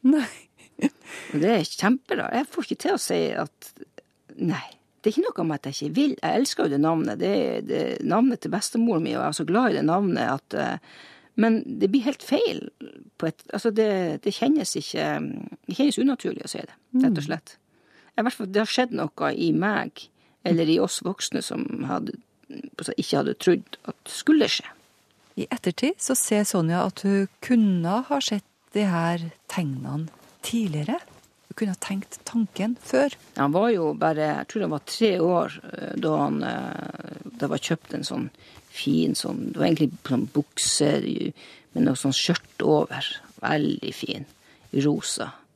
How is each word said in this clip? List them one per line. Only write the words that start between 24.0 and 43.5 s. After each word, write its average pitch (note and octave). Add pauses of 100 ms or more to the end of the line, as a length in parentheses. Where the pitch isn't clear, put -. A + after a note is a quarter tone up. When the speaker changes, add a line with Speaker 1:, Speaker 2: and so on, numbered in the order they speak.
Speaker 2:
skulle -
skje. - (680)
Speaker 1:
I -
ettertid B3
så -
ser G#3
Sonja F3
at -
hun G3 (160)
kunne G3
ha C#4
sett G#3 (280)
de G#3
her E3+ (220)
tegnene C#3+ (340)
tidligere. G#3 (420)
Hun -
kunne G3+
ha -
tenkt -
tanken A3+
før. C4+ (220)
Speaker 2:
Han C#3+
var G3+
jo E3+
bare, D#3
jeg C#3+
tror G#3+
han E3+
var D3+
tre -
år, F3
eh, -
da D#3
han, D3
eh, - (180)
det D#3
var D3+
kjøpt -
en -
sånn B2+ (400)
fin, -
sånn, -
det -
var D3+
egentlig D#3 (120)
sånn B2
bukse, - (840)
med -
noe C3
sånn C3+
skjørt -
over. D3+ (380)
Veldig -